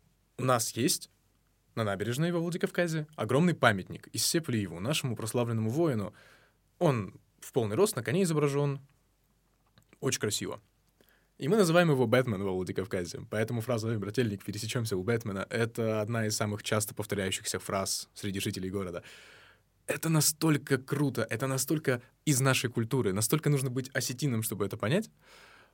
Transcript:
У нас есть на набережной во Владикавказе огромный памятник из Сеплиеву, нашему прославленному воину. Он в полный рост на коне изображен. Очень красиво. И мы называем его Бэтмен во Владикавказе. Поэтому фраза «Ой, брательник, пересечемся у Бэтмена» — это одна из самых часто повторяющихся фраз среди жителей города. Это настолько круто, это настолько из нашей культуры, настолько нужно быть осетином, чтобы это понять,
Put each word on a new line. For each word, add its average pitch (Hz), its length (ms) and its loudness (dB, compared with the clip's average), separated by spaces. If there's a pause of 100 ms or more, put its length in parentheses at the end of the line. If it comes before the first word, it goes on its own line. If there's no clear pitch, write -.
(360)
У 123 80 -4
нас 127 280 2
есть - 380 -2 (640)
на 117 100 -2
набережной 117 480 -2
во 170 80 0
Владикавказе 165 640 -2 (100)
огромный 143 380 4
памятник 92 540 2
из - 180 -2
Сеплиеву, 107 540 0
нашему 123 360 -2
прославленному 113 540 0
воину. 123 420 0 (680)
Он 123 360 2 (260)
в - 120 -18
полный 110 240 0
рост 208 200 2
на 120 60 -4
коне 147 200 0
изображен. 143 580 0 (1200)
Очень 131 200 -2
красиво. 104 400 -4 (800)
И 135 100 -4
мы 208 80 4
называем 170 340 6
его 127 160 4
Бэтмен 113 360 4
во 95 100 0
Владикавказе. 92 680 -4 (100)
Поэтому 113 320 -2
фраза 113 260 -2
«Ой, 117 100 -2
брательник, 101 460 -2
пересечемся 110 540 -4
у 92 40 -4
Бэтмена» — 101 480 -2
это 113 520 0
одна 113 240 -2
из 107 100 -2
самых 104 260 -2
часто - 320 -2
повторяющихся 95 640 -4
фраз - 540 -4
среди 98 280 -6
жителей 98 280 -4
города. 92 340 -6 (840)
Это - 220 -4
настолько 151 720 2
круто, 135 500 -2
это 123 200 -2
настолько 135 520 0 (240)
из 135 160 4
нашей 131 300 4
культуры, 113 420 0
настолько 147 380 2
нужно 135 200 0
быть 127 220 -6
осетином, 127 500 -2
чтобы 101 220 -2
это 98 120 -6
понять, 160 340 0 (640)